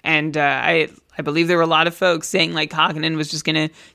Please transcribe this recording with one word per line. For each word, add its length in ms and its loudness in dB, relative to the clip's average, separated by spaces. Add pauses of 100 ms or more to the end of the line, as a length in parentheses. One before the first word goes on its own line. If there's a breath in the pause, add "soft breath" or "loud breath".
And, 320 0
uh, 40 0 (220)
I, 260 2 (300)
I 40 -6
believe 260 0
there 80 4
were 60 4
a 40 2
lot 200 4
of 80 -4
folks 340 0
saying, 260 0
like, 160 -4
Kahkonen 460 -2
was 140 -4
just 140 -8
gonna 260 0 (240 loud breath)